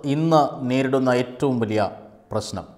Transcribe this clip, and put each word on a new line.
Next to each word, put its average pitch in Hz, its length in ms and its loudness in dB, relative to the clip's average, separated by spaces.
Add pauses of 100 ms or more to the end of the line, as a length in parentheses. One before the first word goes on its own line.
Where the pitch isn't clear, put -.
ഇന്ന് 143 640 2
നേരിടുന്ന 131 400 2
ഏറ്റവും 123 500 0
വലിയ 107 280 0 (440)
പ്രശ്നം. 101 320 -6 (140)